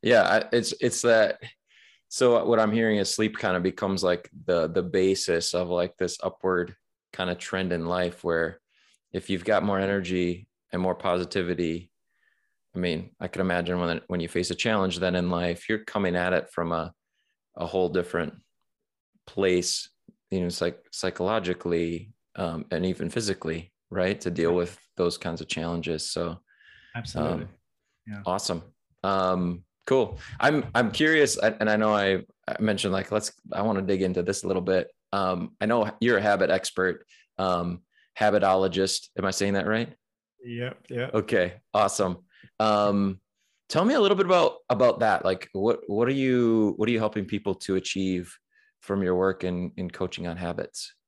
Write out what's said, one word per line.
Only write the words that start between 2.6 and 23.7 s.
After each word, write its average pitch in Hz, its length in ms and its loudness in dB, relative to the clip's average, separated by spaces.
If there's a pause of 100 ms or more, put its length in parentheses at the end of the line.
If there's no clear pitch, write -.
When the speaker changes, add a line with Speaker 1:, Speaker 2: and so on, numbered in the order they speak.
Speaker 1:
hearing 110 260 4
is 98 160 0
sleep 110 240 0
kind 92 200 0
of 90 60 0
becomes, 95 400 0
like, 87 260 0 (160)
the, 85 220 2
the 87 160 0
basis 92 720 0
of, 90 160 -2
like, 87 280 -2
this 90 240 -4
upward 90 540 -2 (360)
kind 92 180 -4
of 90 80 -2
trend 92 360 -4
in 82 140 -4
life, 90 360 -2
where 82 380 -2 (500)
if - 180 -8
you've 92 160 -4
got 104 180 2
more 98 160 0
energy 92 680 -2 (240)
and 92 100 -2
more 92 140 0
positivity, 87 960 -2 (840)
I 92 40 -6
mean, 90 300 -4 (100)
I 92 80 -6
can - 140 -6
imagine 90 380 0
when, 85 280 -2
when 87 120 -4
you 82 80 -4
face 90 240 -2
a 87 40 -4
challenge 95 440 0
then 90 160 0
in 90 160 0
life, 87 360 -2
you're 110 120 -2
coming 98 360 -2
at 90 160 0
it 90 200 0
from 85 200 -4
a, 82 220 -4 (640)
a 85 100 -8
whole 90 240 0
different 87 460 -2 (880)
place, 90 640 0 (400)
you 95 120 0
know, 87 80 -2
psych-, 87 420 -4
psychologically, 90 1200 -2 (240)
um, 82 360 -6
and 92 140 -2
even 87 240 -4
physically, 90 640 -6 (160)